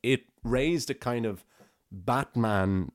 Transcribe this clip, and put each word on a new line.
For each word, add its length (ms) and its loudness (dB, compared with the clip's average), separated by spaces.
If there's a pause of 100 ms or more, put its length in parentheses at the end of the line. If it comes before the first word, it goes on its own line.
it 240 0 (180)
raised 460 0
a 60 -4
kind 300 -2
of 180 -6 (480)
Batman 1040 0